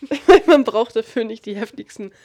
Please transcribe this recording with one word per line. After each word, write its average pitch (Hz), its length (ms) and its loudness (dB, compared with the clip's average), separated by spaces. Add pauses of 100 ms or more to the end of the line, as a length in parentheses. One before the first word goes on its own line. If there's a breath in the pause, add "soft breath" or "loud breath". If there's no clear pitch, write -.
<laughs> 285 260 -8
weil - 200 6
man 294 180 4
braucht 226 320 -4
dafür 226 280 -6
nicht 220 220 -14
die 202 100 -10
heftigsten 208 560 -14 (120)